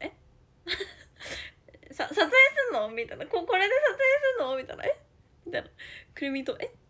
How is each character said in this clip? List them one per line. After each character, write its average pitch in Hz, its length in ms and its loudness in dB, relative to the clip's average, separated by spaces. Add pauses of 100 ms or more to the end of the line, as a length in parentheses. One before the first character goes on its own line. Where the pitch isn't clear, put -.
「え？ 311 100 -8 (540)
<laughs> - 1300 -12
さ-、 - 180 -4
撮 311 60 -10
影 339 160 4
す 523 400 6
ん - 20 -2
の？」 214 180 0
み 233 160 -6
た - 80 -12
い - 20 -10
な。 - 100 -10
「こ-、 359 200 -2
こ 453 80 2
れ 392 140 4
で 508 60 2
撮 571 160 4
影 - 120 -2 (320)
す 466 80 -2
ん - 20 0
の？」 262 120 -2
み 262 80 -8
た - 80 -12
い - 40 -12
な。 - 80 -10
「え？」 - 140 -2 (460)
み 349 60 -10
た - 80 -4
い - 40 -4
な。 - 60 -20 (440)
く - 120 -8
る 277 60 -4
み 269 120 -6
と、 - 160 -6
「え？ - 140 -10 (160)